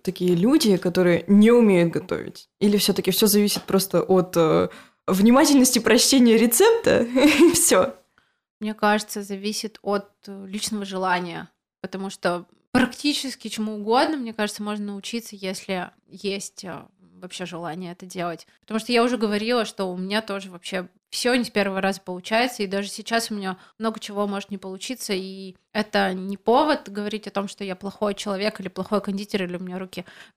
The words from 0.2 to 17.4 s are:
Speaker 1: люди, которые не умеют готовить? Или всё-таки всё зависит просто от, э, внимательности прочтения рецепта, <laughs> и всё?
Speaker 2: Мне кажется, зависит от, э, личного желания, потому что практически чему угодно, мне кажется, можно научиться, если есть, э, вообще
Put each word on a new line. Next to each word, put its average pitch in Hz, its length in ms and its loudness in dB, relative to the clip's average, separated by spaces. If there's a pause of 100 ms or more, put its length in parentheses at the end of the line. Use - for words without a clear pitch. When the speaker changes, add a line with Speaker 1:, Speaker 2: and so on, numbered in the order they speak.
Speaker 1:
люди, 208 440 4
которые 175 500 2
не 208 240 8
умеют 190 400 6
готовить? - 560 -8 (120)
Или 208 180 4
всё-таки 190 340 0
всё 220 160 2
зависит 208 360 2
просто 190 380 0
от, 180 340 2
э, 170 320 4 (380)
внимательности 254 720 6
прочтения 240 580 6
рецепта, 247 680 4
<laughs> 233 120 -4
и 294 380 6
всё? - 420 2 (680)
Speaker 2:
Мне 214 140 -8
кажется, 214 480 0
зависит 208 600 -8
от, 202 260 -4 (180)
э, 196 220 -16
личного 208 360 -6
желания, 180 640 -4 (340)
потому 190 280 -10
что 175 360 -4 (260)
практически 262 760 -2
чему 214 280 -6
угодно, 247 400 0
мне 233 180 -8
кажется, 208 280 -6
можно 208 240 -8
научиться, 202 500 -10
если 185 540 -8 (180)
есть, 196 560 -10
э, - 180 -14 (380)
вообще 185 260 -12